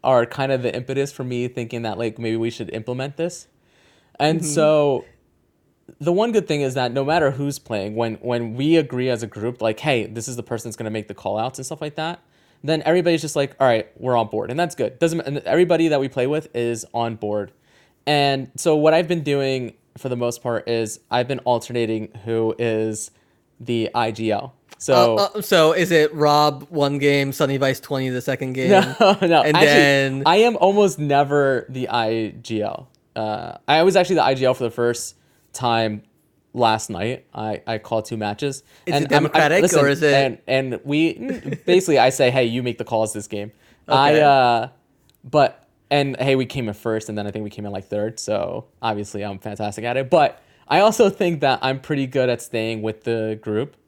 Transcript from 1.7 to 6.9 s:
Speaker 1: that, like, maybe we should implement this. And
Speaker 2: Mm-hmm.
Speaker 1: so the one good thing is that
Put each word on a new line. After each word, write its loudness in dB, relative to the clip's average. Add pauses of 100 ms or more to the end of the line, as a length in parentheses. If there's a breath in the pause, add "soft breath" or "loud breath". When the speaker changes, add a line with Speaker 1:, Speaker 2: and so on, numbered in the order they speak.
Speaker 1:
that, -6
like, -6
maybe -4
we -2
should -10
implement -8
this. -8 (720 soft breath)
And 2
Speaker 2:
Mm-hmm. -4
Speaker 1:
so 4 (920)
the 0
one 0
good 0
thing 0
is -2
that -2